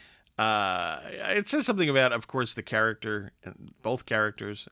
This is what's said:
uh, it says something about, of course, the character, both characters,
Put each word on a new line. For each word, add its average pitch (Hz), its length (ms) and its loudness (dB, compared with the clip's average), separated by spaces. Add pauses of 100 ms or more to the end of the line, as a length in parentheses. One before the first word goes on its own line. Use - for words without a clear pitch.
(380)
uh, 92 640 0 (300)
it 208 180 2
says 277 180 2
something 190 220 2
about, 131 240 4
of 117 160 -2
course, 127 260 -2
the 113 80 -8
character, 107 680 0 (500)
both 123 240 -2
characters, 107 680 -2